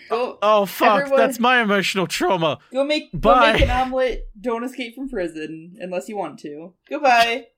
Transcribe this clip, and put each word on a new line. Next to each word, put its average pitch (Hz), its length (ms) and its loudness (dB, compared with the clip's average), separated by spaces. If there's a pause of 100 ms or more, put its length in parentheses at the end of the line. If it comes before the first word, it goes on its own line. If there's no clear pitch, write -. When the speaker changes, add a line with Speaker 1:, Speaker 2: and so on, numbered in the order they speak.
Speaker 1:
Go, 240 340 -4
Speaker 2:
Oh, 208 240 4
fuck. 202 340 2
Speaker 1:
everyone, 269 180 0
Speaker 2:
That's 233 220 2
my 247 200 4
emotional 196 460 0
trauma. 165 520 0 (140)
Speaker 1:
go 269 120 0
make, 302 280 -2
go 180 60 -8
Speaker 2:
Bye. 226 360 6
Speaker 1:
make - 80 4
an 240 80 4
omelet. 254 580 -2 (120)
Don't 226 240 -4
escape 254 300 -10
from 262 140 -12
prison 160 720 -8
unless 180 280 -8
you 214 80 -8
want 156 240 -8
to. 151 320 -14 (160)
Goodbye. 247 580 2 (120)